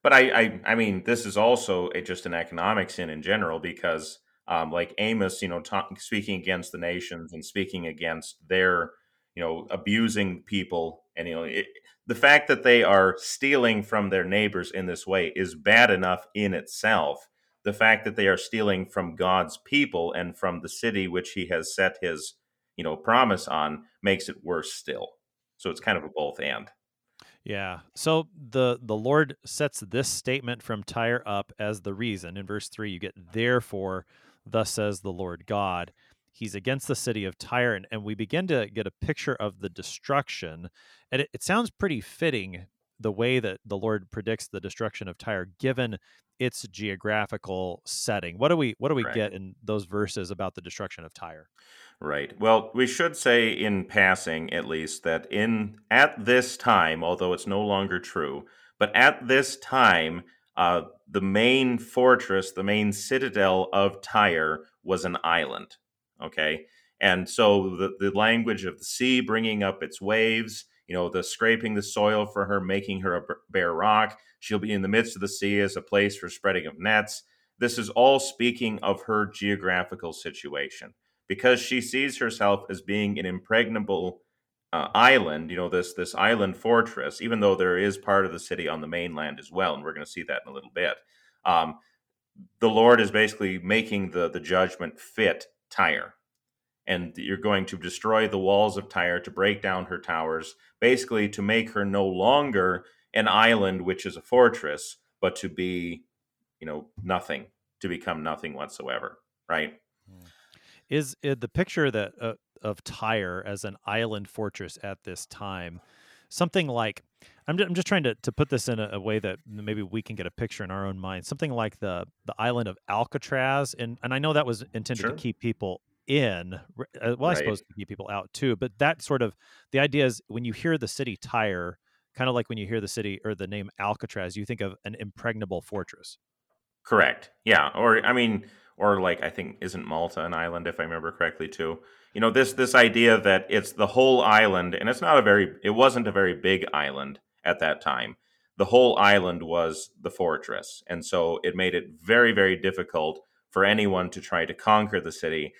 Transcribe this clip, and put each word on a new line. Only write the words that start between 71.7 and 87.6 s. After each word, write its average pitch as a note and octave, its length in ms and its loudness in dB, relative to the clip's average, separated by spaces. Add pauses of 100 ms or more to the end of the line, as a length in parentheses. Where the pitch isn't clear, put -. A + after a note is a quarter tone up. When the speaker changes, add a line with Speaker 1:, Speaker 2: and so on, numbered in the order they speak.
Speaker 1:
the G2+ 80 0
soil G#2+ 420 2
for G2+ 220 -4
her, G2+ 120 -2
making F#2+ 440 -4
her F2+ 140 -2
a E2+ 40 -2
b-, - 140 -10 (160)
bare F2 240 0
rock. G#2+ 440 2 (220)
She'll G#2+ 180 -4
be G#2+ 140 -4
in G2 80 0
the F#2+ 80 -2
midst A2+ 260 2
of F#2+ 60 -12
the G2 80 -4
sea G2+ 320 -2
as G2 160 0
a - 60 -6
place G2+ 340 2
for F2 140 -12
spreading F#2 360 -2
of D2+ 120 -12
nets. G#2+ 460 0 (340)
This A#2+ 180 0
is G#2 140 -6
all C3 280 6
speaking A#2+ 640 -2
of G2 200 -2
her G#2+ 240 0
geographical F2+ 880 -4
situation, C#2+ 800 -10 (340)
because A#2+ 320 4
she B2 220 -2
sees C3 340 -4
herself G#2 540 2
as F#2+ 100 -8
being G#2 380 -2
an F#2 80 -4
impregnable, G2 960 -2 (500)
uh, D#2 220 -2
island, F#2 560 6
you F2+ 80 -6
know, F2 100 -4
this, F2+ 240 0
this F2 220 -6
island G2+ 420 2
fortress, A2+ 640 0
even A2+ 200 -4
though G2 160 4
there F2+ 200 2